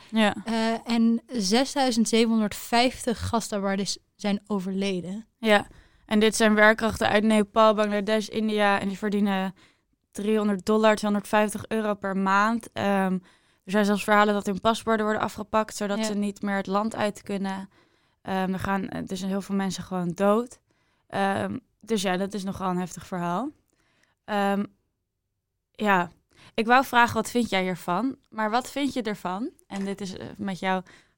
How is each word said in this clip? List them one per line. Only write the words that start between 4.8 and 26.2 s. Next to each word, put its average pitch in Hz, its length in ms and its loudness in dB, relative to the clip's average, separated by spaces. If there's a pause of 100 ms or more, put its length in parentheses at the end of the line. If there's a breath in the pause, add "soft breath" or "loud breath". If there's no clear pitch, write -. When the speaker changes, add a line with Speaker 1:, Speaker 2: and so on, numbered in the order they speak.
Speaker 1:
Ja, 214 300 4 (380 soft breath)
en 214 140 2
dit 220 160 4
zijn 214 200 4
werkkrachten 214 540 4
uit 214 140 4
Nepal, 220 500 4
Bangladesh, 208 540 0
India. 208 520 0
En 196 80 -4
die 196 100 -6
verdienen 202 560 0 (580 soft breath)
driehonderd 208 540 0
dollar, 220 300 4
tweehonderdvijftig 208 720 0
euro 214 260 -2
per 196 240 -6
maand. 202 560 2
Ehm, 196 400 0 (500 soft breath)
er 185 80 -12
zijn 208 140 4
zelfs 202 180 2
verhalen 208 300 4
dat 202 120 -2
hun 196 160 -4
paspoorten 220 440 0
worden 214 180 0
afgepakt, 214 520 -4
zodat 202 220 -4
Speaker 2:
Ja. 220 60 -2
Speaker 1:
ze 220 100 0
niet 202 280 -4
meer 202 140 -2
het 196 120 -4
land 208 280 -2
uit 208 260 -4
kunnen. 196 480 -6 (520 soft breath)
Ehm, 190 320 -2
er 185 60 -6
gaan, 196 300 -4
eh, - 200 -10
er 190 80 -6
zijn 190 140 -6
heel 196 100 -4
veel 196 140 -6
mensen 190 280 -4
gewoon 180 300 -4
dood. 208 460 0 (480)
Ehm, 196 500 -2 (220)
dus 220 220 -2
ja, 185 160 0
dat 196 160 -4
is 202 100 -6
nogal 190 260 -6
een 180 80 -2
heftig 175 300 -8
verhaal. 180 420 -4 (760)
Ehm, 101 380 0 (1080)
ja, 190 400 0 (420 loud breath)